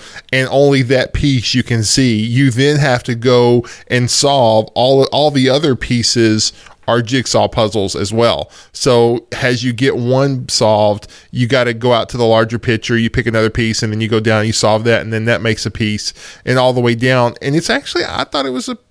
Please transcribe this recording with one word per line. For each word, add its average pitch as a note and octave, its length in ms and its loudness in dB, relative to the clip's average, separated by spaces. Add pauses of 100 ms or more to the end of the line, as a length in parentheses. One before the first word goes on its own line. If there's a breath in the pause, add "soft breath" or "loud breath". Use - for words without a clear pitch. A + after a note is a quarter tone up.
(320 loud breath)
and C3 200 0
only C#3 300 4
that B2+ 320 0
piece C3+ 380 0
you B2 120 0
can A#2 180 -2
see. A2+ 380 0
You B2 320 0
then C#3+ 260 2
have C3 240 0
to A#2+ 140 -6
go A#2+ 500 4 (220 loud breath)
and B2 200 0
solve A#2 680 2
all, C3+ 300 4
all D3 260 0
the C3 180 2
other C#3+ 240 2
pieces A2+ 800 0 (360 loud breath)
are A#2+ 140 2
jigsaw A2+ 440 0
puzzles G#2 480 -2
as G2 180 -6
well. A2 380 0 (220 loud breath)
So A#2+ 580 2
as B2 320 -4
you B2+ 100 -2
get B2+ 240 0
one B2+ 520 -2
solved, G#2+ 580 0 (240 loud breath)
you B2 160 -2
gotta A#2+ 260 0
go A#2+ 200 0
out A2+ 160 0
to - 80 -10
the A#2+ 80 2
larger A2+ 340 2
picture, A#2 400 -2
you A2+ 100 0
pick A#2 180 -2
another A2 240 0
piece, A2+ 340 -2
and A2 80 -4
then A2 80 -4
you A2 80 -2
go A2+ 100 0
down, A2 260 2
you A2 80 -2
solve A2 320 0
that, A2+ 180 2
and A2 100 -8
then A2 140 -4
that A2+ 140 0
makes A2+ 240 -2
a A2 60 -4
piece, G#2+ 420 -6 (320 loud breath)
and B2+ 140 0
all B2+ 140 2
the B2 80 0
way A#2+ 160 2
down. B2 460 0
And C#3 120 -2
it's E3 160 -2
actually, C#4+ 340 -4
I - 200 -6
thought C#4 200 -4
it C4+ 60 -6
was B3+ 180 -6
a, B3 80 -6 (140)